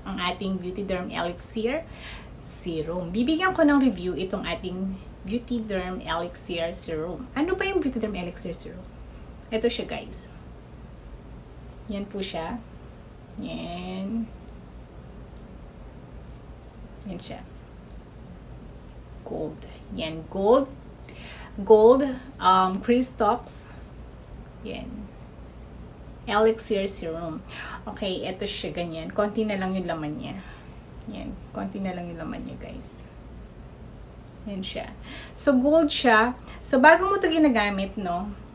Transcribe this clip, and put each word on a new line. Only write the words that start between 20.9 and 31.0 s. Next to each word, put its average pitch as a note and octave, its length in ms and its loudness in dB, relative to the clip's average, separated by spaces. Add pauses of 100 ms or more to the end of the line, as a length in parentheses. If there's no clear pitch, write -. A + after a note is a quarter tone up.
Gold, A3 480 10 (320)
um, F#3 400 6
Christox. - 880 2 (960)
Yan. - 240 -8 (1400)
Elixir G#3+ 640 4
Serum. E3 560 -4 (400)
Okay, F#3+ 400 -4
ito G3 240 -4
siya, E3+ 240 -6
ganyan. E3 400 -6
Konti G#3 320 2
na G#3+ 160 0
lang F#3+ 160 0
yung F3+ 140 0
laman D#3 260 -2
niya. - 240 -8 (720)